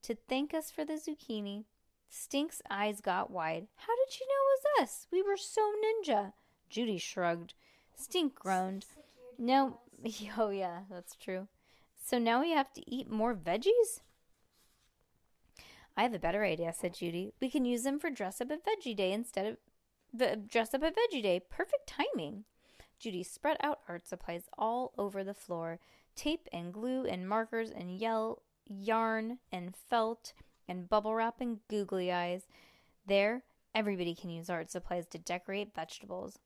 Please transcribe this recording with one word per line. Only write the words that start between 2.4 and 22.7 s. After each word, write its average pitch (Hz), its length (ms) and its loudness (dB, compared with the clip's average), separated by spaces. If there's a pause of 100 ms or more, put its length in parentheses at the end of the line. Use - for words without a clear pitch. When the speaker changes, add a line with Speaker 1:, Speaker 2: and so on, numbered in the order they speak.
Speaker 1:
eyes 202 300 0
got 190 320 0
wide. 165 440 -4
"How 453 200 -2
did 523 160 4
she - 140 -8
know 523 80 0
it 554 260 6 (180)
was 370 60 6
us? - 260 -6
We 370 120 2
were 392 160 2
so 427 440 0
ninja." 320 520 2 (360)
Judy 220 280 0
shrugged. 170 560 -2 (420)
Stink 320 400 -2
groaned. 190 480 -2
Speaker 2:
Security - 540 -20
Speaker 1:
"Now," 254 420 4 (240)
Speaker 2:
class. 214 280 -6
Speaker 1:
<laughs> 214 60 -8
oh 220 120 4
yeah, 190 400 -2
that's 180 260 -14
true. 190 320 -6 (500)
"So - 220 -2
now 233 220 4
we 339 100 2
have 285 220 2
to - 100 -14 (100)
eat 262 160 -4
more 220 240 2
veggies?" 233 680 4 (2000)
"I 202 60 4
have 240 100 2
a 185 60 -2
better 170 260 2
idea," 165 280 0
said 175 200 -2
Judy. 175 480 -4
"We 262 80 0
can 254 160 2
use 240 180 2
them 277 160 0
for 330 100 -2
Dress 202 300 -4
Up 254 120 -2
a 302 60 -2
Veggie 339 380 -2
Day 190 160 2
instead 208 340 -2
of, 220 120 -4 (560)
v-, 226 220 2 (120)
Dress 233 260 2
Up 269 100 0
a 320 80 4
Veggie 427 320 2
Day. 185 180 4
Perfect - 460 -2
timing." 214 580 -2 (540)